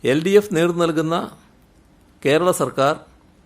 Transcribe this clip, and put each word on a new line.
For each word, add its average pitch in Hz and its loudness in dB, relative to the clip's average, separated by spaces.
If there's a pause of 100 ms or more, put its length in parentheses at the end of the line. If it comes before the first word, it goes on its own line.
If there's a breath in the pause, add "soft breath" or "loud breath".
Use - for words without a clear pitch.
എൽ 143 0
ഡി 190 -2
എഫ് 202 2
നേതൃത്വം 170 0
നൽകുന്ന 165 -2 (880)
കേരള 165 2
സർക്കാർ 139 -2 (400)